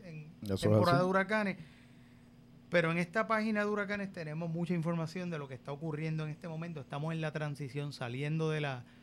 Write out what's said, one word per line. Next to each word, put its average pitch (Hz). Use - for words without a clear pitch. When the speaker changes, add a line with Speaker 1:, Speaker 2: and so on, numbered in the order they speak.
Speaker 1:
en 156
Speaker 2:
Eso 101
es 95
Speaker 1:
temporada 110
Speaker 2:
así. 180
Speaker 1:
de 185
huracanes. 190
Pero 170
en 170
esta 214
página 214
de 208
huracanes 202
tenemos 165
mucha 170
información 170
de 165
lo 139
que 135
está 127
ocurriendo 156
en 151
este 156
momento. 160
Estamos 151
en 160
la 156
transición, 143
saliendo 147
de 156
la 135